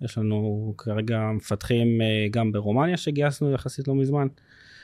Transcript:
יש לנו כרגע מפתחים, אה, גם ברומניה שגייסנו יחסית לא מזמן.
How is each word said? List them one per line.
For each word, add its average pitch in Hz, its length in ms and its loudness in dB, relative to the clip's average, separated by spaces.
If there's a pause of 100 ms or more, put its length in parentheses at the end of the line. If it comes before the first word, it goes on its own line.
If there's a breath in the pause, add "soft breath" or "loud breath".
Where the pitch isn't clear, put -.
יש 123 160 -6
לנו 107 600 0
כרגע 110 420 -2 (160)
מפתחים, 117 680 0
אה, 107 300 2
גם 113 200 2
ברומניה 117 460 0
שגייסנו 143 540 0
יחסית 135 360 -4
לא 135 80 0
מזמן. 139 320 2 (560 loud breath)